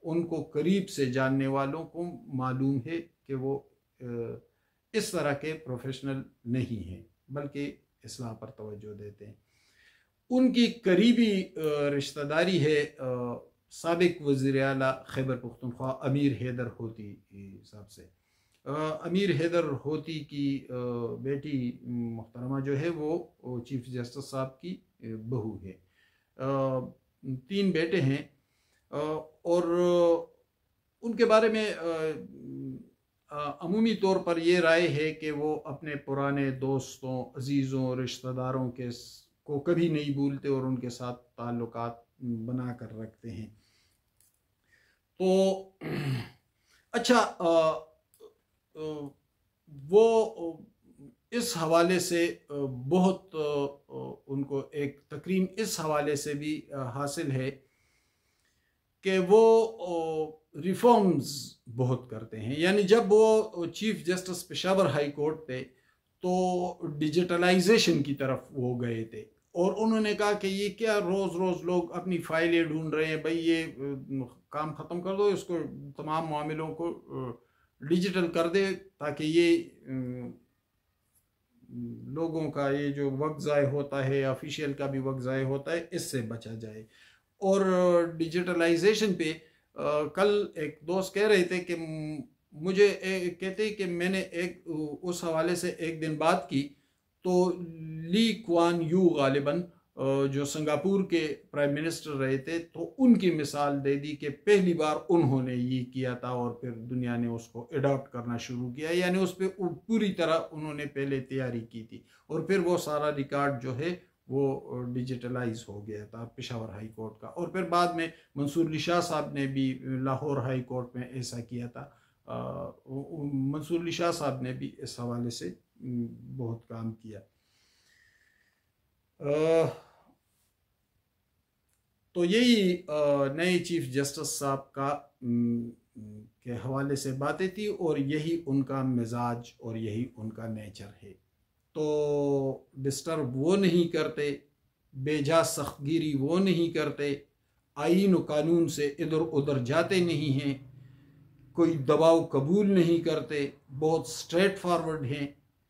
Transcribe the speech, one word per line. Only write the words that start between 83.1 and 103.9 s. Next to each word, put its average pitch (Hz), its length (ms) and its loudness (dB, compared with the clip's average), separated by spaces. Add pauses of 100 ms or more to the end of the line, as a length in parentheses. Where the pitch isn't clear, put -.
वक्त 143 300 -4
ज़ाय 143 260 2
होता 139 380 -2
है, 135 260 2
ऑफिशियल 143 440 -4
का 139 120 -4
भी 139 120 -4
वक्त 131 220 -4
ज़ाय 131 220 -2
होता 135 300 -2
है, 170 200 -4
इससे 143 300 -4
बचा 113 320 -10
जाए।" 110 320 -14 (560)
और 196 220 4 (520)
डिजिटलाइजेशन 175 1000 4
पे, 160 400 -4 (240)
अ, 151 260 0 (120)
कल 208 420 2
एक 151 260 -6
दोस्त 185 300 -2
कह 208 120 4
रहे 196 180 6
थे 180 140 -2
कि 175 180 -4
म-, 156 460 -6 (400)
मुझे 190 260 6
ए-, 185 520 -2
कहते 190 300 -2
कि 202 140 -6
मैंने 180 340 0
एक, 175 500 -6
उ-, 156 400 -6
उस 175 160 -4
हवाले 165 320 0
से 175 240 -4
एक 160 200 -6
दिन 156 180 -4
बात 175 320 4
की 139 120 0 (600)
तो 180 340 2 (500)
ली 214 260 4
कुआन 170 480 4
यू 175 260 4
गालिबन, 143 520 2
अ, 139 680 -2
जो 139 180 -2
सिंगापुर 151 580 0
के 165 240 0
प्राइम 143 480 -2
मिनिस्टर 160 360 -4
रहे 135 280 0
थे, 165 200 -4
तो 165 220 -10
उनकी 196 500 6
मिसाल 143 500 0
दे 139 160 2